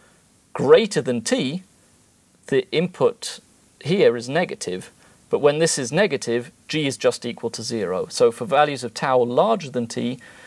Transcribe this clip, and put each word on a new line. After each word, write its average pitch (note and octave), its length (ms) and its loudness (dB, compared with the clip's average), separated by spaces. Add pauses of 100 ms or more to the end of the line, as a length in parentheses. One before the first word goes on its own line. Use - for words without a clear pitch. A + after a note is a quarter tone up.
(520)
greater E3 480 4
than A#2+ 200 -2
t, F3 420 -2 (840)
the C3 240 2
input - 680 -2 (440)
here C#3 340 4
is A#2+ 100 -10
negative, C3 640 -4 (380)
but A#2 100 0
when C#3+ 200 4
this E3 180 2
is B2+ 140 -6
negative, C#3+ 600 -2 (160)
g D3+ 200 -2
is B2+ 100 -4
just - 280 0
equal A2+ 260 -8
to - 100 -12
zero. F#2+ 460 -4
So A#2+ 240 4
for A#2 140 -8
values C#3 380 2
of A#2 100 -8
tau C3 260 0
larger D3+ 500 0
than A#2+ 180 -4
t, B2 320 -6 (280)